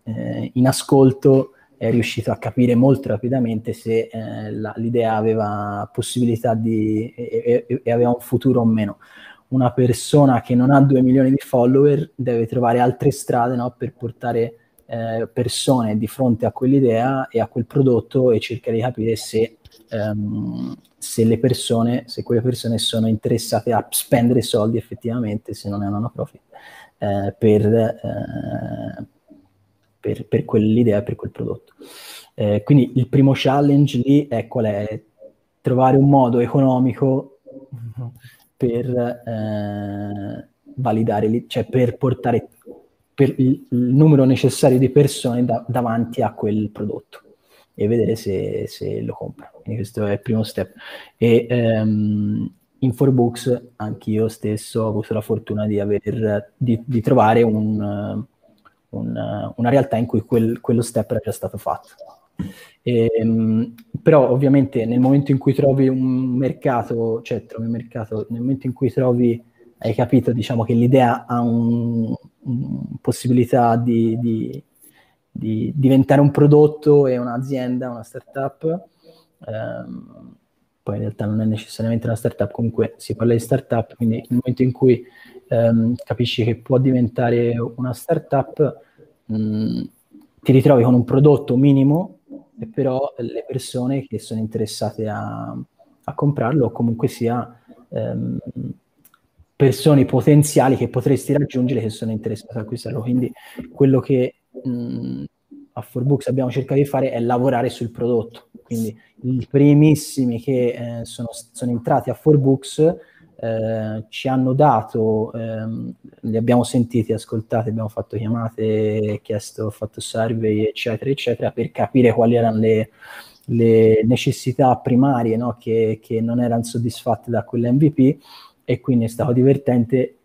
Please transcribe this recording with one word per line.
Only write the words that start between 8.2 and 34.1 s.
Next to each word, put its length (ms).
futuro 400
o 40
meno. 340
Una 240
persona 680
che 140
non 160
ha 100
due 220
milioni 280
di 80
follower 760
deve 320
trovare 320
altre 320
strade, 460
no, 200
per 160
portare, 640
eh, 440
persone 680
di 80
fronte 400
a 60
quell'idea 760
e 120
a 80
quel 180
prodotto 640
e 100
cercare 360
di 60
capire 340
se, 420
ehm, 840
se 280
le 140
persone, 680
se 160
quelle 200
persone 360
sono 300
interessate 640
a 180
spendere 500
soldi 380
effettivamente, 760
se 160
non 140
è 40
una 120
no 160
profit, 260
eh, 400
per, 280
eh, 1400
per, 280
per 160
quell'idea, 580
per 140
quel 140
prodotto. 440
Eh, 280
quindi 320
il 140
primo 260
challenge 640
lì 300